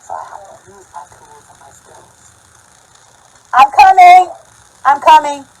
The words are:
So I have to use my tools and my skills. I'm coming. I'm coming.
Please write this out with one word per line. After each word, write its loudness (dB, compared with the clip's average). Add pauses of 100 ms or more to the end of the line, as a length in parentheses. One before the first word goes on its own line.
So -20
I -18
have -20
to -20
use -20
my -20
tools -20
and -20
my -20
skills. -20 (1200)
I'm 0
coming. 2 (540)
I'm -4
coming. -2 (160)